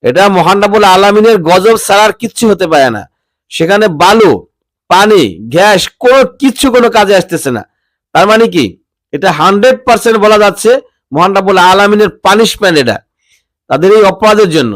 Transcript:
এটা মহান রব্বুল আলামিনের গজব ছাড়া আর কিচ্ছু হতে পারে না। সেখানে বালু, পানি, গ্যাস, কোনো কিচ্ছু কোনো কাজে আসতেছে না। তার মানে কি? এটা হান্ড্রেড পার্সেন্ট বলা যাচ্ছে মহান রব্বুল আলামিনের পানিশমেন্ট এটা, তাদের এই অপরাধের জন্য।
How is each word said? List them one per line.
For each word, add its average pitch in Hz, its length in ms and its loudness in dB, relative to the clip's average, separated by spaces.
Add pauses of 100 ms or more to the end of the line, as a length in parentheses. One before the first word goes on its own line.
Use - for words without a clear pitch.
এটা 170 260 0
মহান 185 340 2
রব্বুল 208 220 0
আলামিনের 208 540 2
গজব 185 380 0
ছাড়া 208 280 0
আর 214 80 0
কিচ্ছু - 380 -8
হতে 190 160 -2
পারে 147 240 0
না। 107 120 -10 (460)
সেখানে 202 400 -2
বালু, 180 440 2 (560)
পানি, 196 340 2 (320)
গ্যাস, 190 340 0
কোনো 254 320 0 (180)
কিচ্ছু 269 320 -2
কোনো 240 200 0
কাজে 208 260 0
আসতেছে 170 340 -4
না। 120 120 -8 (500)
তার 170 140 0
মানে 220 220 2
কি? 175 160 -2 (480)
এটা 160 200 -4
হান্ড্রেড 202 520 0
পার্সেন্ট 226 340 0
বলা 208 200 2
যাচ্ছে 208 320 0 (420)
মহান 180 240 -2
রব্বুল 190 220 -2
আলামিনের 202 500 2
পানিশমেন্ট 196 680 -2
এটা, 113 180 -2 (720)
তাদের 160 240 0
এই 214 100 4
অপরাধের 208 480 0
জন্য। 139 260 -4